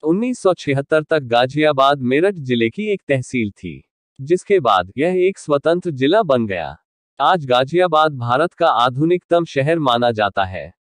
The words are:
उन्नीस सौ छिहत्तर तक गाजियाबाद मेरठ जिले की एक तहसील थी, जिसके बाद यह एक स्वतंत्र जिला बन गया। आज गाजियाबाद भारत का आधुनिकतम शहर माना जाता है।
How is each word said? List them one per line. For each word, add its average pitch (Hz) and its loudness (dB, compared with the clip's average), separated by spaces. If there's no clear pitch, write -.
उन्नीस 214 -2
सौ 180 0
छिहत्तर 143 -2
तक 151 -2
गाजियाबाद 135 2
मेरठ 151 0
जिले 123 -2
की 208 -8
एक 202 -4
तहसील 123 -4
थी, 76 -16
जिसके 180 0
बाद 95 0
यह 180 0
एक 196 -2
स्वतंत्र 165 -2
जिला 147 0
बन 127 0
गया। 82 -6
आज 156 2
गाजियाबाद 156 2
भारत 123 0
का 165 0
आधुनिकतम 151 0
शहर 156 -2
माना 120 2
जाता 104 -2
है। 90 -10